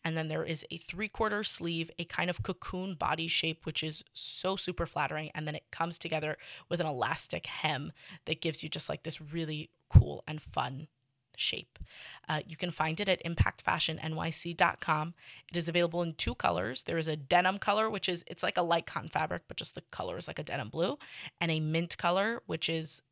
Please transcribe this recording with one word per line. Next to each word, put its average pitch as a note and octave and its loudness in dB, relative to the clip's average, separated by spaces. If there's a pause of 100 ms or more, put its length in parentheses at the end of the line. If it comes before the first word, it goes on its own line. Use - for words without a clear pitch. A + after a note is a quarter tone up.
And E3 0
then D#3+ -2
there D#3 -2
is D#3+ -4
a E3+ -8
three-quarter G#3 -4
sleeve, E3+ -2
a E3+ -4
kind E3+ -2
of - -4
cocoon F#3 -6
body D#3+ 0
shape, E3 0
which - -4
is D#3 -4
so - -2
super F3+ -2
flattering. D3+ -2
And D#3 -4
then D3+ -4
it - -10
comes E3+ -2
together D#3 -2 (320)
with E3+ 0
an E3 2
elastic C3 0
hem C#3+ -2 (340)
that E3 -2
gives D#3+ -2
you D#3+ -6
just, - -4
like, D3+ -4
this - -6
really D#3 -6 (180)
cool - 10
and D3+ -6
fun C3+ -4 (480)
shape. - -4 (480)
Uh, D#3 0
you D#3+ -14
can F3 -4
find D#3+ 0
it G3+ 0
at F#3 4
impact - 4
fashion E3+ 0
N D#3+ -4
Y E3 -2
C E3+ -4
dot E3+ 4
com. D#3+ 0 (360)
It - -4
is E3 0
available E3+ 4
in E3 0
two - -2
colors. - 0
There E3 0
is D#3+ 0
a D#3 -2
denim F3+ 4
color, G#3+ 2
which G#3 -2
is, F3 -2
it's - -6
like - 2
a F3+ 4
light E3+ 4
cotton - -6
fabric, D#3+ -2
but - -10
just - -6
the - -8 (100)
color F2+ -4
is - -6
like - -6
a D#3 -6
denim B2+ -4
blue, F#3 0 (440)
and E3 2
a D#3+ 4
mint D#3+ 0
color, G3 2
which - -2
is D#3+ -2